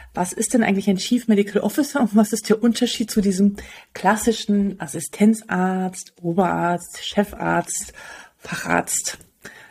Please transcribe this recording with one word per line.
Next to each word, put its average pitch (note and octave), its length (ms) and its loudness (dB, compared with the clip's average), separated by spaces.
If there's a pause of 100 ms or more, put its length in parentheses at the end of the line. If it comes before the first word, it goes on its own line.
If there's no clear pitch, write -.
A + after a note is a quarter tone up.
(140)
was F3+ 180 -2
ist - 220 -2
denn A3+ 100 4
eigentlich G3 240 0
ein F#3+ 80 4
Chief B3 320 0
Medical G3+ 320 2
Officer C#4+ 400 0
und G3+ 160 2
was G#3+ 160 4
ist - 160 -4
der A3 140 2
Unterschied A#3+ 480 0
zu A3 100 0
diesem G3+ 360 2 (360)
klassischen G3+ 880 0
Assistenzarzt, F#3 1400 0
Oberarzt, F3 840 0
Chefarzt, - 880 -2 (460)
Facharzt? - 800 -4 (520)